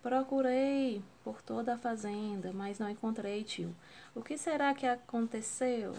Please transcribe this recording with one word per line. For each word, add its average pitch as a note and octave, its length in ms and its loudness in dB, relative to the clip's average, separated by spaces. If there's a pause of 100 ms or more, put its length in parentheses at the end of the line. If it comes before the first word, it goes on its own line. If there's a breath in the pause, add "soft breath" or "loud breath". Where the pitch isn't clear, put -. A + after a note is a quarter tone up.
Procurei C4 1000 4 (200)
por A3 200 -8
toda A3+ 320 0
a - 20 -10
fazenda, G#3 760 -2
mas G3 260 -4
não G#3+ 100 0
encontrei, G#3+ 540 -2
tio. E3+ 320 -4 (400 loud breath)
O A3+ 80 -6
que D4+ 140 -6
será D4 360 2
que C4+ 140 0
aconteceu? A#3 1120 0